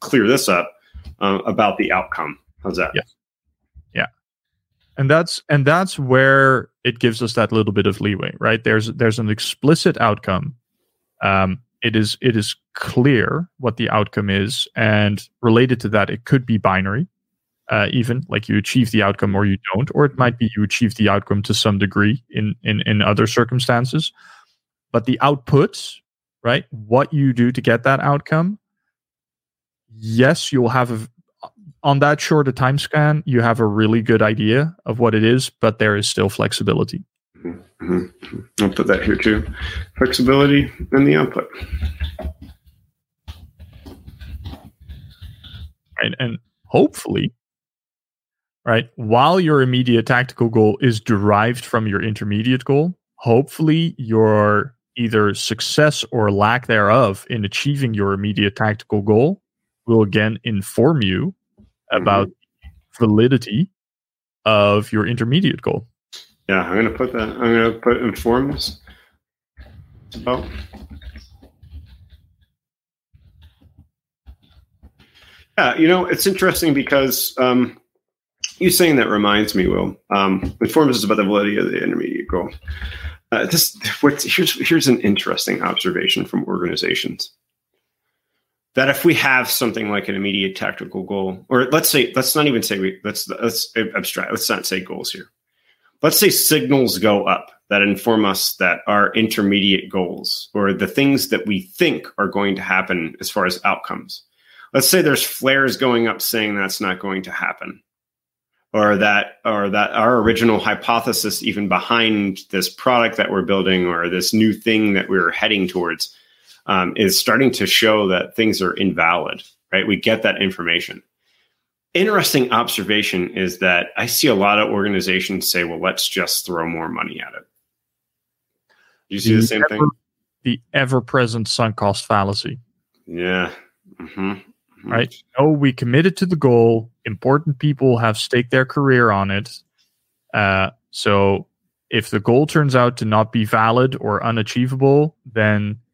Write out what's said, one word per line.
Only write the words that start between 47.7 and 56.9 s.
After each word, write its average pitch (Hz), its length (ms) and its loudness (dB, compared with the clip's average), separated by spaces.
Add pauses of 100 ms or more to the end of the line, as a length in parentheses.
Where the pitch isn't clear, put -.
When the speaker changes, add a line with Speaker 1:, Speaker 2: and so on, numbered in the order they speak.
Speaker 2:
right, 120 320 0
while 127 420 2
your 156 220 2
immediate 123 460 2
tactical 123 420 0
goal 110 320 2
is 117 220 0
derived 107 640 2
from 110 200 -2
your 101 160 -2
intermediate 110 600 -2
goal, 151 320 0 (200)
hopefully 156 800 0
your 107 760 2 (220)
either 107 380 0
success - 680 0 (100)
or 107 200 2
lack 107 340 2
thereof 107 600 2